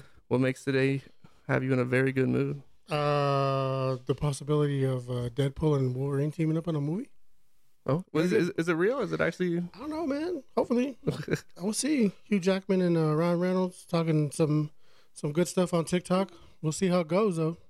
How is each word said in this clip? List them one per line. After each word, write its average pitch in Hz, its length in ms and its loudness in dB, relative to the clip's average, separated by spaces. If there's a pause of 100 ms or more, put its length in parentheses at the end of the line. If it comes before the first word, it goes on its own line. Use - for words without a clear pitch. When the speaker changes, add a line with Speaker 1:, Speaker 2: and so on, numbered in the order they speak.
(280)
Speaker 1:
What 123 140 2
makes 131 220 0
today 135 380 0 (460)
have 131 160 0
you 131 100 0
in 127 60 4
a 123 40 2
very 127 280 2
good 131 180 2
mood? 139 320 -2 (260)
Speaker 2:
Uh, 139 1160 0
the 139 100 -2
possibility 143 680 0
of, 127 260 -2
uh, 123 200 -4
Deadpool 139 500 0
and 127 160 0
Wolverine 139 340 -2
teaming 156 260 0
up 165 120 -4
on 160 80 -2
a 147 40 -2
movie. 160 300 -4 (760)
Speaker 1:
Oh, 156 240 0
what 160 140 2
is 180 60 0
Speaker 2:
Maybe. 202 120 4
Speaker 1:
it, 175 60 0
is, - 100 -6
is 165 100 0
it 175 40 2
real? 202 260 0
Is 180 120 -4
it 160 100 -2
actually 170 360 0 (160)
Speaker 2:
I 185 60 -18
don't 285 100 -8
know, 311 160 -4
man. 302 380 -4 (120)
Hopefully. 247 440 0 (280)
Speaker 1:
<laughs> - 320 -8
Speaker 2:
I 170 40 -8
will 214 100 -2
see 254 380 2 (140)
Hugh 208 140 0
Jackman 190 400 0
and, 175 160 4
uh, 156 200 2
Ryan 170 240 2
Reynolds 185 460 0
talking 160 440 2
some, 151 400 2 (440)
some - 180 -6
good 165 160 0
stuff 180 260 0
on 165 120 2
TikTok. 180 460 0 (300)
We'll 156 120 -2
see 190 160 0
how 180 100 2
it 160 80 -2
goes, 180 300 0
though. 165 200 -2 (120)